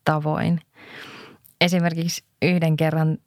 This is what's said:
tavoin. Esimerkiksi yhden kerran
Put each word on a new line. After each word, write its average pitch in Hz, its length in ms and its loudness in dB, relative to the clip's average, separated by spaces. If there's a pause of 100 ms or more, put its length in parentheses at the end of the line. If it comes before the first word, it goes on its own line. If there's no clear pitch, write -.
tavoin. 156 560 0 (1000)
Esimerkiksi 170 640 0 (180)
yhden 165 340 2
kerran 160 500 2